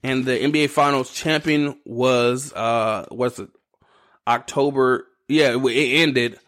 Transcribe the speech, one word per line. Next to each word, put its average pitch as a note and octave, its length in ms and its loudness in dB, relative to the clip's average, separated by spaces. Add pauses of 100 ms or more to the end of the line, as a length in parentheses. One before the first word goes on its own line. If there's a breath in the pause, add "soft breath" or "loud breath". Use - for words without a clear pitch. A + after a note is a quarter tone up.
and C3 220 -2
the B2+ 100 0
N C#3 160 0
B D3+ 140 2
A - 20 0
Finals C#3 460 0
champion D#3 720 -2
was, B2 680 0
uh, A2 560 -2
was B2 300 -4
it - 100 -14 (760 soft breath)
October? B2+ 800 0 (220)
Yeah, C#3+ 260 4
it, C3 80 0
it C3 380 2
ended B2+ 460 0